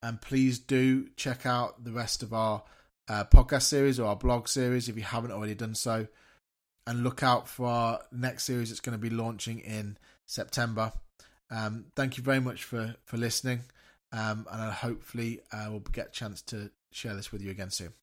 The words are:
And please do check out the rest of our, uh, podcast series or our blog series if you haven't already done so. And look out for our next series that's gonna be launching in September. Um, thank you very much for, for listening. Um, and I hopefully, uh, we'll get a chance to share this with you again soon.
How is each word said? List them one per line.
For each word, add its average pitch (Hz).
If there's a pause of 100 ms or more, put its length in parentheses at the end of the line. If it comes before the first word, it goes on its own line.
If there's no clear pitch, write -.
And 117
please 131
do 131
check -
out 123
the 117
rest 113
of 110
our, 110 (420)
uh, 104
podcast 127
series 139
or 117
our 104
blog 120
series 123
if 110
you 110
haven't 117
already 107
done 110
so. 113 (800)
And 120
look 123
out 123
for 123
our 117
next 123
series 120
that's 113
gonna 117
be 113
launching 113
in 104 (320)
September. 110 (580)
Um, 110 (100)
thank 135
you 127
very 135
much 127
for, 113
for -
listening. 120 (480)
Um, 110
and 110
I 110
hopefully, 117 (100)
uh, 107
we'll 107
get -
a -
chance 104
to 104 (200)
share 110
this 98
with 104
you 98
again 95
soon. 85